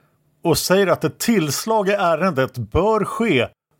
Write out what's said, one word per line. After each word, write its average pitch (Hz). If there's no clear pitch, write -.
och 160
säger 190
att 170
ett -
tillslag 208
i 202
ärendet 170
bör 190
ske 156